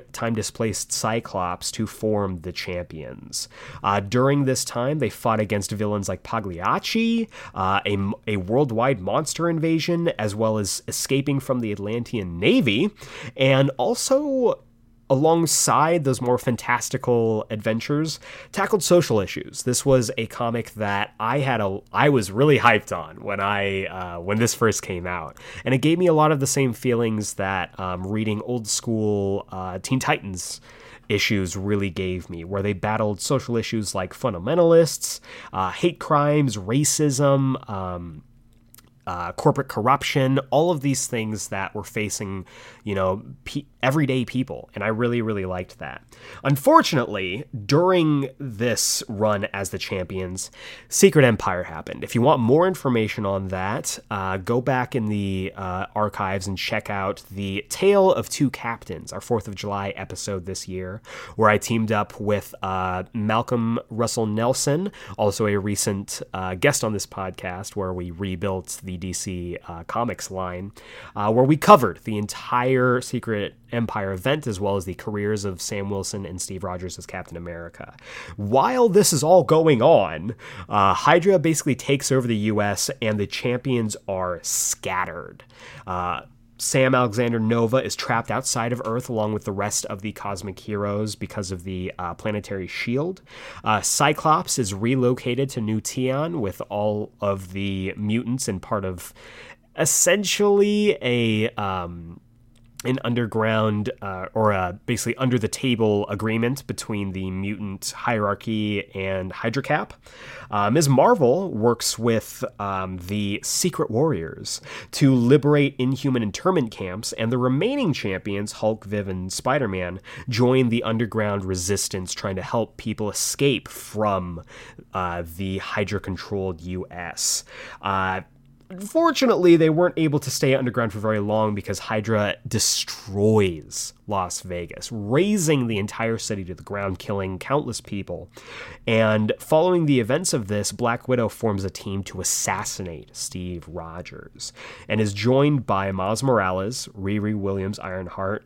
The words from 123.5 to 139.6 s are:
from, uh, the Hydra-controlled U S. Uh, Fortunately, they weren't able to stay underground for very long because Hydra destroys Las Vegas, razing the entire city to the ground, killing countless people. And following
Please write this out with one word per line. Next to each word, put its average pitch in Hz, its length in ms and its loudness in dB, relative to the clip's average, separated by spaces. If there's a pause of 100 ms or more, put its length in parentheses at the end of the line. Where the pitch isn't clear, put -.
from, 95 760 -2 (540)
uh, 87 260 -4 (160)
the 95 220 -4
Hydra-controlled 95 1000 -4
U 90 280 -6
S. - 540 -6 (360)
Uh, 95 420 0 (580)
Fortunately, 208 800 6
they 160 120 6
weren't 165 280 4
able 151 220 2
to - 120 -6
stay 135 240 2
underground 120 380 0
for 110 60 -6
very 107 200 0
long 107 340 2
because 98 240 -4
Hydra 107 600 0 (100)
destroys 101 1500 0 (140)
Las 95 320 -2
Vegas, 87 540 -8
razing 147 760 2
the 113 100 0
entire 113 400 -2
city 98 280 -6
to 87 100 -10
the - 80 -16
ground, 98 340 -4
killing 95 400 -4
countless 131 440 -4
people. 92 480 -10 (580)
And 107 520 4
following 170 480 4